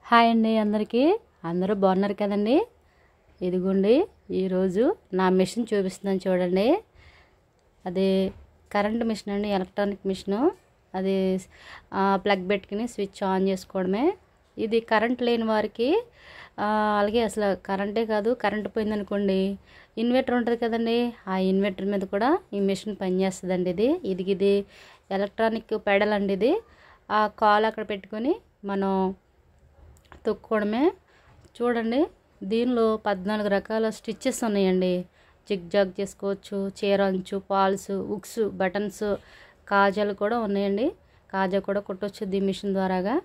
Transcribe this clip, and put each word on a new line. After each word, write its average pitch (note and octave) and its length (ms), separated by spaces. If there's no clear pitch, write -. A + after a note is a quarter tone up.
హాయ్ A#3 200
అండి A3+ 260
అందరికీ, G#3+ 600
అందరూ F#3 300
బాగున్నారు G3 380
కదండి? G#3 540
ఇదిగోండి, F#3+ 640
ఈరోజు F#3+ 680
నా F#3 140
మిషన్ F#3 460
చూపిస్తున్నాను F#3+ 560
చూడండి. F#3 520
అది F#3+ 460
కరెంట్ G#3+ 320
మిషన్ G#3+ 300
అండి, G#3 140
ఎలక్ట్రానిక్ G3 580
మిషను. G3+ 460
అది, F#3+ 460
ఆ, G3 300
ప్లగ్ F#3+ 240
పెట్టుకుని G3+ 380
స్విచ్ G3 520
on F#3+ 100
చేసుకోవడమే. F#3+ 680
ఇది A3+ 220
కరెంట్ A#3 420
లేని A#3+ 220
వారికి, A3 600
ఆ, G#3+ 400
అలాగే G#3+ 220
అసలు G3+ 440
కరెంటే G3+ 400
కాదు, G#3+ 280
కరెంట్ G#3 340
పోయిందనుకోండి, G3+ 880
ఇన్వర్టర్ B3 360
ఉంటది A#3+ 220
కదండి, A#3 580
ఆ F#3+ 80
ఇన్వర్టర్ F#3+ 500
మీద G3+ 140
కూడా G#3+ 380
ఈ G3+ 80
మిషన్ G3 400
పనిచేస్తదండి. F#3 680
ఇది, A#3+ 340
ఇది, F#3+ 180
ఇది G3 420
ఎలక్ట్రానిక్ G#3+ 760
పెడల్ G#3 260
అండి. G3 200
ఇది B3+ 280
ఆ G#3+ 160
కాల్ G#3 380
అక్కడ G#3+ 240
పెట్టుకొని A3 480
మనం G3 500
తొక్కుకోవడమే. A3 680
చూడండి, A#3+ 440
దీనిలో A3+ 540
పద్నాలుగు G#3 520
రకాల A3 420
స్టిచెస్ A3+ 540
ఉన్నాయండి. F#3 600
జిగ్‌జాగ్ F#3+ 500
చేసుకోవచ్చు, G3 720
చీర G3 180
అంచు, F#3+ 460
ఫాల్స్, G3 420
హుక్స్, G#3 580
బటన్స్, G3 680
కాజాలు G3+ 440
కూడా G#3 260
ఉన్నాయండి. G3+ 540
కాజా F#3+ 260
కూడా G3 220
కుట్టొచ్చు G3+ 460
దీ G3 140
మిషన్ G3 320
ద్వారాగా. F#3+ 520